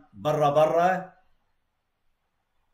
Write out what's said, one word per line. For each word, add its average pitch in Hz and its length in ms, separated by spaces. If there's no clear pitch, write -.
برا 147 360
برا، 165 640